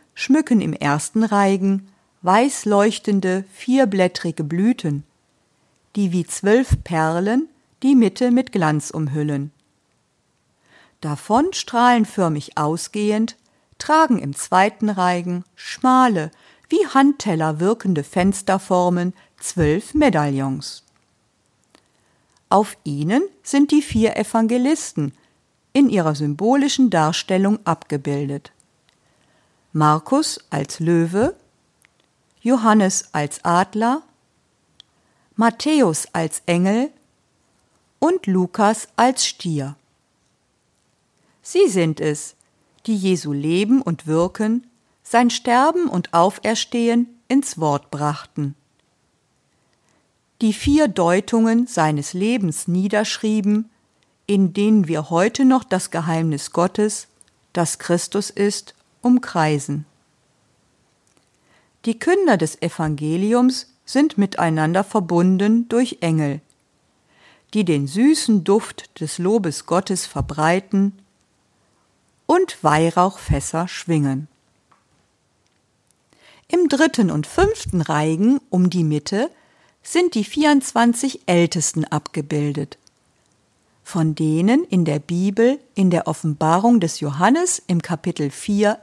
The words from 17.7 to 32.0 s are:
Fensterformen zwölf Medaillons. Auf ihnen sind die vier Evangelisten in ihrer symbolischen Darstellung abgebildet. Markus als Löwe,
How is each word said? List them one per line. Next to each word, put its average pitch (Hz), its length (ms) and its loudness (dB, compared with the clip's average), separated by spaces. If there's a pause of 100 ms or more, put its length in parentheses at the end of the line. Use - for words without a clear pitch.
Fensterformen 180 1080 0 (260)
zwölf 160 540 -2
Medaillons. 147 880 0 (1600)
Auf 202 360 0
ihnen 156 380 -2 (200)
sind 285 300 2
die 302 100 4
vier 220 340 0
Evangelisten 226 960 0 (600)
in 277 160 4
ihrer 165 260 0
symbolischen 220 760 0
Darstellung 185 760 0
abgebildet. 143 840 -6 (1200)
Markus 156 680 0 (100)
als - 300 -8
Löwe, 170 560 0 (1080)